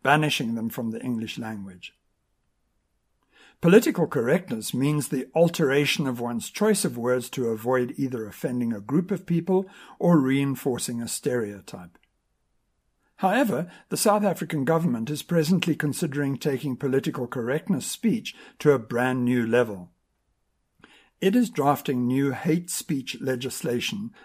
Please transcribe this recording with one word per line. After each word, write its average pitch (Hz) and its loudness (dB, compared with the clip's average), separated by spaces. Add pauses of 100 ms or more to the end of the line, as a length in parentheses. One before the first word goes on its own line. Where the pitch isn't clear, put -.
banishing 143 2
them 113 -4
from 117 -6
the 113 -8
English 113 -6
language. 101 -10 (1700)
Political 185 6
correctness 123 0
means 143 0
the 131 -4
alteration 151 2
of 123 -4
one's 120 -4
choice 208 0
of 123 -2
words 123 0
to 123 -4
avoid 120 0
either 123 -4
offending 123 -4
a 101 -6
group 143 -2
of 185 -4
people 185 0 (320)
or 175 6
reinforcing 131 -2
a 117 -8
stereotype. 120 -6 (1200)
However, 190 2 (220)
the - -4
South 208 4
African 165 -2
government 143 0
is 147 -6
presently 170 2
considering 143 -2
taking 131 -4
political 131 -2
correctness 131 -4
speech - -2 (240)
to 147 6
a 135 4
brand 123 0
new 120 2
level. 110 0 (1300)
It 196 2
is 247 4
drafting 135 0
new 135 2
hate 170 -2
speech - -6
legislation 123 -4 (140)